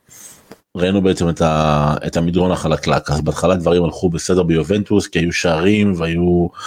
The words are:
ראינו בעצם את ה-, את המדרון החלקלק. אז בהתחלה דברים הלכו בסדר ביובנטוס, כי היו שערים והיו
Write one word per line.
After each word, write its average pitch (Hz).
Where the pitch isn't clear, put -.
ראינו 92
בעצם 92
את 82
ה-, 76
את 80
המדרון 87
החלקלק. 78
אז 76
בהתחלה 76
דברים 87
הלכו 85
בסדר 90
ביובנטוס, 90
כי -
היו 85
שערים 101
והיו 85